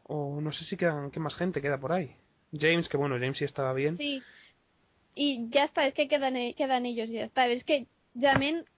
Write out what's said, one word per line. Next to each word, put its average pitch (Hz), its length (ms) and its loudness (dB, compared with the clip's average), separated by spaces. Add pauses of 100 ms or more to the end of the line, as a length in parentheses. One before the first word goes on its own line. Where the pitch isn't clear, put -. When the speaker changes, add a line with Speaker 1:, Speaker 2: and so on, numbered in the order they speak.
Speaker 1:
o 147 380 -4
no 151 120 -2
sé 165 120 -10
si 190 120 -8
quedan, 147 320 0
qué 160 100 -8
más 151 140 -4
gente 175 260 -2
queda 143 200 -2
por 135 120 -4
ahí. 170 200 -2 (420)
James, 165 340 2
que - 100 0
bueno, 139 180 0
James 127 240 -2
sí 143 60 -2
estaba 131 280 -2
bien. 147 240 0
Speaker 2:
Sí. 285 240 -4 (920)
Y 254 340 0
ya 277 140 4
está, 302 240 2
es 277 80 -2
que 294 120 2
quedan 269 300 0
e-, 240 160 -2
quedan 262 320 0
ellos, 233 240 -4
ya 226 160 -6
está. 247 220 2
Es 240 160 0
que 285 240 0 (340)
Jamin, 277 420 4 (140)